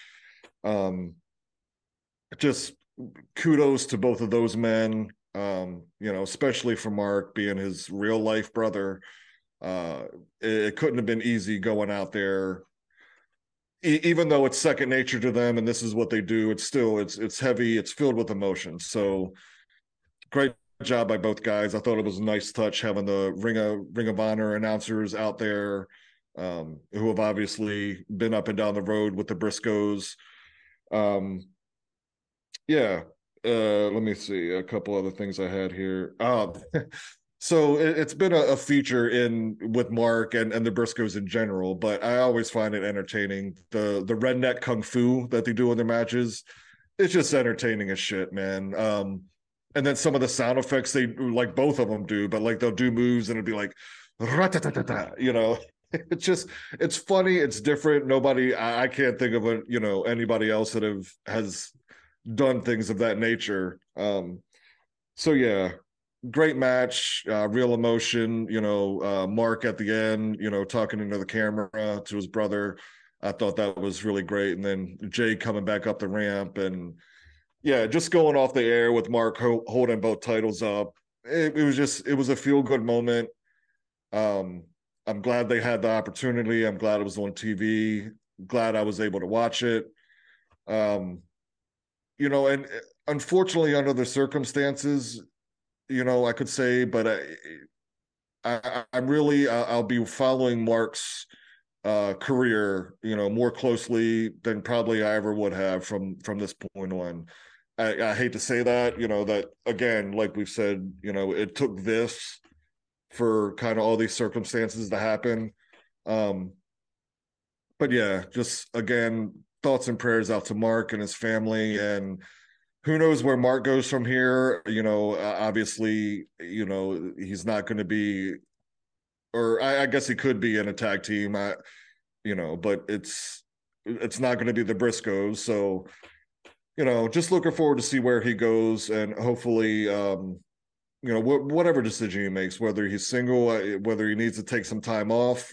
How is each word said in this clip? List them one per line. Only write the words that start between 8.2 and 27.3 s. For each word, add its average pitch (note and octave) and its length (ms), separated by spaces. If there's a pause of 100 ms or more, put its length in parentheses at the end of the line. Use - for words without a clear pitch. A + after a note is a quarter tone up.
brother. G2 480 (640)
Uh, E2+ 400 (380)
it, A2 100
it G#2+ 260
couldn't C#3+ 200
have A2+ 100
been A2+ 160
easy G#2+ 360
going G#2 320
out G2 220
there, F#2+ 500 (1200)
e-, D#3 200
even E3+ 240
though C#3 180
it's B2+ 120
second C#3 300
nature B2+ 300
to A#2+ 140
them A#2+ 260
and A2+ 80
this A#2 160
is A2+ 140
what A#2 140
they A2 100
do. G#2+ 320
It's G2+ 100
still, A2+ 360
it's, G2+ 200
it's G#2+ 220
heavy, A#2+ 360
it's G2+ 160
filled C#3 220
with A2 160
emotion. F#2+ 480
So G2 540 (960)
great C#3 240 (300)
job A#2 240
by A2 80
both G2+ 260
guys. G#2 320
I A2 60
thought A2 180
it G#2+ 60
was G2 140
a G#2 40
nice G#2+ 300
touch G#2+ 280
having G2+ 240
the G2 320
Ring A2 200
of, G#2 240 (140)
Ring A2+ 120
of A2 140
Honor G#2+ 340
announcers G#2+ 640
out G#2+ 220
there, G2+ 500 (480)
um, E2 420 (140)
who G#2+ 160
have G#2 100
obviously G#2 840 (120)